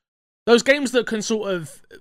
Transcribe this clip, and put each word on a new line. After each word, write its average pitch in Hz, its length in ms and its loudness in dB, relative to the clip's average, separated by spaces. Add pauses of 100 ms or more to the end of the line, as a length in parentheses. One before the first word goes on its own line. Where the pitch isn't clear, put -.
(460)
those 233 160 6
games 277 300 0
that 233 140 0
can 220 160 -4
sort 214 300 -4
of 170 300 -8 (180)